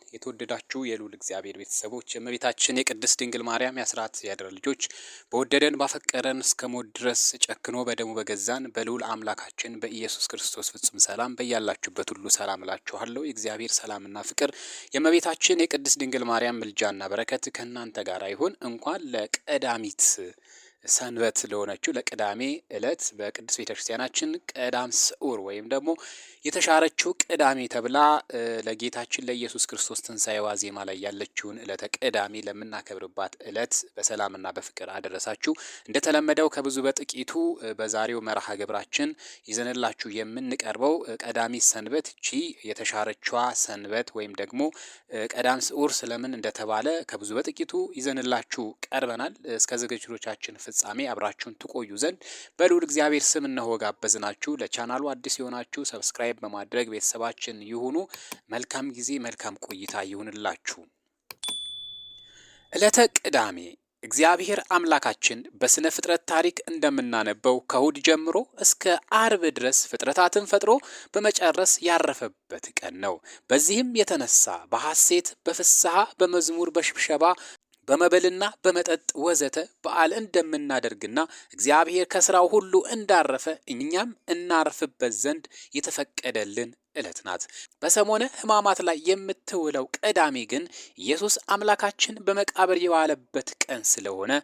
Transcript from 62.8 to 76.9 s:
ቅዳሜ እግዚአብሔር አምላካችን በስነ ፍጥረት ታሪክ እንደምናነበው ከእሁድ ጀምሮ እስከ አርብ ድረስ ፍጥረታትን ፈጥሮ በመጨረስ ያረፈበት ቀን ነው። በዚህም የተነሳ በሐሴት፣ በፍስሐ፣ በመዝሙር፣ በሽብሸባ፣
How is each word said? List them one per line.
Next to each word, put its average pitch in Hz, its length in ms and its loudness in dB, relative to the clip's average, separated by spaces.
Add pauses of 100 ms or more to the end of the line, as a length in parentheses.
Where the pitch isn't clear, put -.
ቅዳሜ 110 420 0 (460)
እግዚአብሔር 175 560 4 (100)
አምላካችን 147 720 2 (160)
በስነ 127 340 4
ፍጥረት - 380 0
ታሪክ 170 380 4
እንደምናነበው 127 880 2 (100)
ከእሁድ 143 360 4
ጀምሮ 160 340 4 (260)
እስከ - 220 4 (320)
አርብ 220 360 6
ድረስ 135 340 2
ፍጥረታትን 180 640 4
ፈጥሮ 202 240 6 (400)
በመጨረስ 185 640 4 (100)
ያረፈበት 147 920 0
ቀን 90 260 -6
ነው። 98 140 -2 (320)
በዚህም 190 460 4
የተነሳ 180 500 4 (240)
በሐሴት፣ 156 640 4 (140)
በፍስሐ፣ 170 520 4 (200)
በመዝሙር፣ 170 560 2
በሽብሸባ፣ 156 520 0 (640)